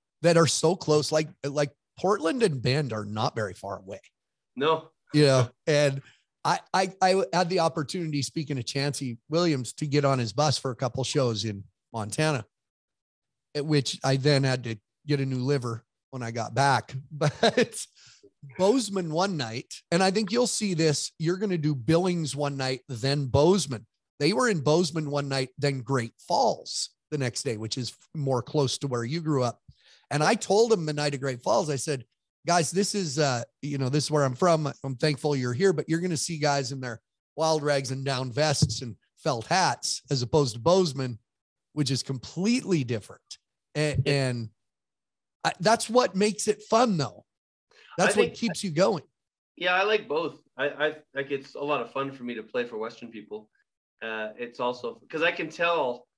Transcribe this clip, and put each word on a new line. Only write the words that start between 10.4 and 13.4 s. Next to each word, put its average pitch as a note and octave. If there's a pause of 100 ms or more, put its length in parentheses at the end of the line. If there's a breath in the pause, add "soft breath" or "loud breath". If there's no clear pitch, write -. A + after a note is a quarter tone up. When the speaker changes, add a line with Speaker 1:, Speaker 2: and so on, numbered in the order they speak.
Speaker 1:
for C3+
a A#2
couple B2+
shows A#2+
in G2+ (260)
Montana, A#2 (1120)